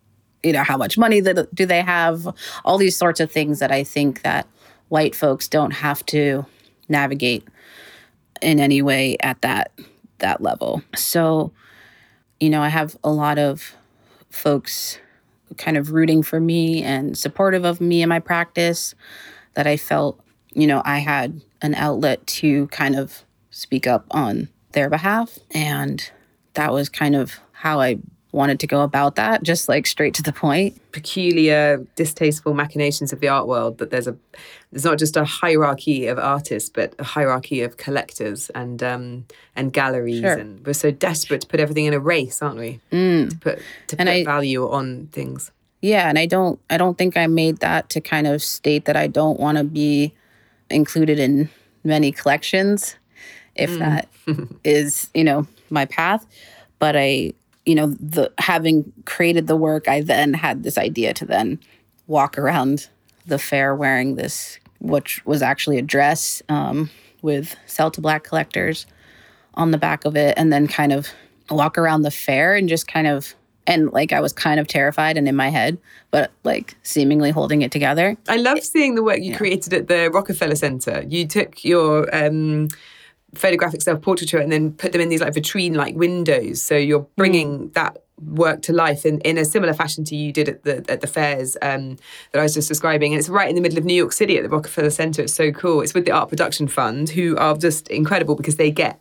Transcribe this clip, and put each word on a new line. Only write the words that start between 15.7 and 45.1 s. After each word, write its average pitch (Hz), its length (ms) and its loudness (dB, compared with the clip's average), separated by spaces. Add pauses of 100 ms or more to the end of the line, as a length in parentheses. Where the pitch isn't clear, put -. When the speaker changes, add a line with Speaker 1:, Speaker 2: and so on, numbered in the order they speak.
Speaker 1:
of 147 140 -4
rooting 160 320 4
for 160 160 -2
me 165 440 0
and 139 340 -4
supportive 190 460 0
of 175 160 0
me 175 220 2
and 165 80 2
my 170 100 2
practice 170 760 -2 (580)
that 143 140 0
I 147 100 2
felt, 147 420 -2 (340)
you 147 140 4
know, 139 160 2
I 143 160 -2
had 143 420 -4 (200)
an 151 140 0
outlet 143 520 0
to 143 400 0
kind 139 280 0
of 135 280 -6 (280)
speak - 360 -6
up 120 240 0
on 131 380 -2 (240)
their 143 160 0
behalf. 196 480 -2 (140)
And 143 580 -4 (460)
that 151 180 -2
was 143 160 -2
kind 143 260 0
of 131 240 -2 (120)
how 151 280 -2
I 127 180 2 (340)
wanted 139 280 0
to - 60 -6
go 143 160 2
about 143 340 2
that, 110 280 0
just, 165 260 0
like, 143 160 2
straight - 300 0
to 156 80 -4
the 147 100 -4
point. 165 420 0 (160)
Speaker 2:
Peculiar, 151 920 2 (100)
distasteful 151 600 0
machinations 147 580 -2
of - 60 -12
the 143 80 0
art 135 200 0
world, 117 300 -2
that 113 140 -6
there's 123 160 -4
a, 120 100 -8 (540)
there's 147 120 -8
not 156 140 2
just 156 180 0
a 156 80 4
hierarchy 147 840 0
of 123 100 -2
artists, 131 500 -4
but - 300 -4
a 147 60 -10
hierarchy 131 580 -2
of 120 160 -6
collectors - 800 -8
and, 123 260 -8
um, 123 440 -8 (300)
and 135 160 -4
galleries. 127 500 0
Speaker 1:
Sure. 180 120 2
Speaker 2:
And 107 320 -8
we're 143 80 -2
so 147 160 2
desperate 147 520 -2
to - 60 -16
put 160 120 -2
everything 151 260 0
in 147 80 2
a 143 60 0
race, 143 420 -2
aren't 139 160 -6
we? 117 220 -10 (120)
Speaker 1:
Mm. 175 380 2
Speaker 2:
To 165 80 -8
put, - 220 -4 (300)
to 151 100 -8
Speaker 1:
And 180 80 2
Speaker 2:
put 180 80 2
Speaker 1:
I 180 80 2
Speaker 2:
value 139 440 0
on 135 440 -6